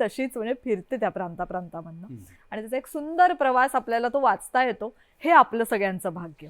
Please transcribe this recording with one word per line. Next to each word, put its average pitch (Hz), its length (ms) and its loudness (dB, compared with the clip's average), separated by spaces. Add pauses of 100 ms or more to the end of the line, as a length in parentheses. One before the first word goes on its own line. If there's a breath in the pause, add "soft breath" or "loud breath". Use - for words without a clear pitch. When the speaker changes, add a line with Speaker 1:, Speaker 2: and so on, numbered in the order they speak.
Speaker 1:
तशीच 254 340 -4
म्हणजे 233 180 -4
फिरते 247 440 -4
त्या 214 120 -2
प्रांताप्रांतामधनं. 170 1000 -10
Speaker 2:
हम्म. 120 140 -16 (300 soft breath)
Speaker 1:
आणि 208 100 -8
त्याचा 226 160 -6
एक 269 100 -8
सुंदर 330 460 2
प्रवास 262 420 2
आपल्याला 233 320 0
तो 277 120 0
वाचता 254 440 2
येतो, 240 300 -4 (260 soft breath)
हे 320 120 2
आपलं 240 380 6
सगळ्यांचं 196 400 -2
भाग्य 165 400 -12